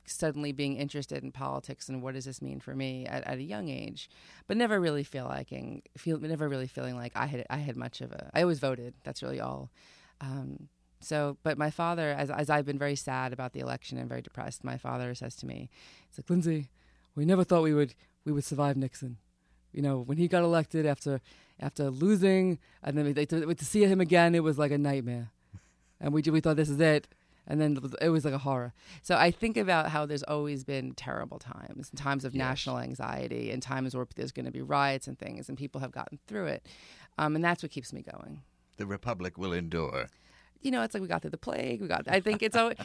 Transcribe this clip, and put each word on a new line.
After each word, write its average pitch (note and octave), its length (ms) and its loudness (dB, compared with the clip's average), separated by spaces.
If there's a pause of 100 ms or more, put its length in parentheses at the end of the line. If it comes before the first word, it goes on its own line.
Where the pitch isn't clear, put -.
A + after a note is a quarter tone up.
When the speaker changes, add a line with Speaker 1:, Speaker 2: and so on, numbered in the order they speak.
Speaker 1:
suddenly D3 480 -2
being C#3 240 -2
interested C#3 480 -6
in C3+ 80 -10
politics C3+ 560 -8
and C3 140 -6
what C3 100 -8
does C3 140 -8
this C3 160 -12
mean C3+ 180 -8
for C3+ 160 -12
me C3 300 -6
at, C3 200 -6
at C3 120 -4
a C3 40 -8
young F#3 280 -6
age, A#2+ 400 -10 (360)
but G3+ 120 0
never A3 200 4
really D3+ 260 2
feel C3 200 -8
liking, C3 580 -8 (140)
feel, D#3+ 220 -2
never D#3 300 -2
really C3 200 -2
feeling B2+ 280 -6
like A#2+ 200 -8
I B2 100 0
had, C3+ 220 -6
I - 80 -4
had C#3+ 200 -4
much B2 260 -8
of B2 100 -10
a, - 220 -12
I D#3+ 80 4
always F3 160 4
voted. B2 440 -4
That's - 200 -10
really C3 180 -4
all. B2+ 300 -6 (500)
Um, C#3 480 -10 (320)
so, D3 420 -2
but D#3 160 0
my D3+ 120 2
father, E3+ 400 0
as, C#3+ 200 -2
as D3 200 0
I've D3 160 4
been C#3+ 120 -2
very C#3+ 180 0
sad C3 360 -4
about B2+ 220 -6
the C3+ 60 -6
election B2+ 380 -6
and B2 100 -6
very B2 140 -6
depressed, - 400 -10
my B2+ 140 -6
father B2 380 -6
says B2 220 -10
to - 100 -12
me, - 240 -10 (380)
he's - 100 -20
like, - 120 -4
"Lindsay, D#3+ 380 2 (480)
we D3 80 2
never F3+ 200 8
thought E3+ 180 6
we D#3 120 6
would, D3 200 4 (300)
we D3+ 80 0
would C#3+ 120 0
survive C#3+ 320 2
Nixon. B2+ 420 -4 (540)
You C#3 100 -2
know, C#3 180 2
when C3+ 180 -2
he F3 80 6
got F3 160 4
elected E3 420 4
after, C#3 360 0 (400)
after C#3+ 300 -2
losing, F#3 680 6 (240)
and C#3+ 160 0
then D3 140 4
they, D3 140 2
to, D#3+ 280 0
to C#3+ 100 -8
see G#3 200 6
him F#3+ 160 8
again, E3+ 340 8
it E3+ 80 6
was D#3 160 2
like D3 140 4
a C#3+ 60 2
nightmare. B2 520 0 (720)
And D3 120 -2
we, D3+ 100 4
we D#3 180 4
thought, D#3 160 4
'This D3+ 140 4
is C#3+ 100 2
it.'" D3+ 280 6 (380)
And D3 140 0
then D3 180 4 (220)
it D#3+ 80 6
was, D#3+ 160 4
like, D3 80 2
a C3+ 60 0
horror. B2+ 340 -2 (300)
So F3+ 140 2
I D#3+ 140 8
think A3 280 0
about E3+ 320 4
how D3+ 160 0
there's C#3+ 160 -4
always D3 420 -2
been C3+ 300 -4
terrible - 440 -6
times, - 560 -14
times C#3 300 -2
of C3 100 -6
Speaker 2:
Yes. C3+ 40 -2
Speaker 1:
national C3 400 -2
anxiety, B2 720 -6
and B2+ 120 -6
times C3 320 -4
where B2+ 120 -4 (100)
there's C3 160 -6
gonna B2+ 180 -8
be B2+ 120 -8
riots C#3 440 0
and C3 120 -10
things, - 320 -12
and C#3 80 -10
people C#3 240 -8
have B2+ 100 -8
gotten - 340 -12
through G3+ 200 -6
it. - 200 -6 (520)
Um, D3+ 180 0
and E3 80 0
that's F3 180 0
what D#3+ 80 -8
keeps B2+ 220 -10
me - 100 -12
going. - 380 -14 (380)
Speaker 2:
The G2+ 80 -6
Republic F#2+ 500 -4
will F2+ 160 -2
endure. D#2+ 540 -2 (560)
Speaker 1:
You C4+ 80 -2
know, B3 100 2
it's A3+ 140 -2
like G3+ 80 -4
we F#3 40 -6
got E3+ 140 0
through D3+ 120 -8
the E3 40 -8
plague. C3 460 -4
We F3+ 60 -4
got, - 200 0
I F#3+ 120 6
think G#3+ 220 0
it's A3 140 2
always, A3+ 280 2